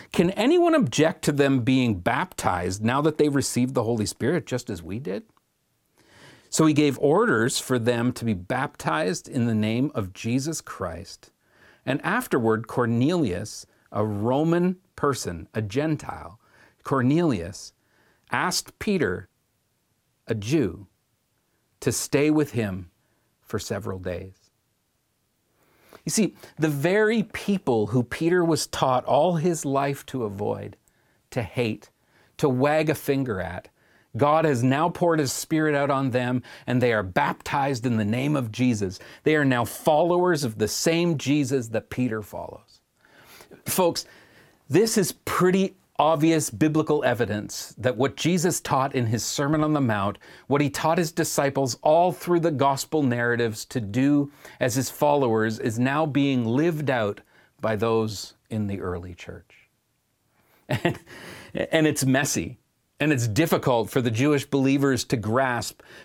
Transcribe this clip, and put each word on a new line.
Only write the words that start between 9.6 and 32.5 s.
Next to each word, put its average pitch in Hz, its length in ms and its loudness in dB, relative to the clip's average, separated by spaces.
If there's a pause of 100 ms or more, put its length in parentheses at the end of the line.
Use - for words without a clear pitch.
of 95 180 -6
Jesus 135 480 -4
Christ. - 680 -12 (560)
And 135 180 -2
afterward, 135 640 0
Cornelius, 117 960 0 (260)
a 107 140 -2
Roman 151 720 0 (180)
person, 95 600 -4
a 113 80 -2
Gentile, 107 760 -6 (440)
Cornelius, 127 880 0 (580)
asked - 480 -2
Peter, 104 520 -2 (960)
a 120 80 -4
Jew, 104 520 -2 (920)
to 123 120 -2
stay 143 380 0
with 151 200 2
him 95 400 -4 (500)
for - 180 -8
several 98 400 -8
days." 90 360 -8 (1700)
You 165 60 -6
see, 202 260 0 (200)
the 156 120 2
very 196 560 2
people 127 640 -2
who 120 160 2
Peter 170 400 0
was 165 240 0
taught 131 380 0
all 160 300 4
his 160 280 -2
life 139 420 -2
to 131 160 -6
avoid, 101 540 -6 (560)
to 123 100 -2
hate, 110 480 -4 (460)
to 156 120 2
wag 147 400 2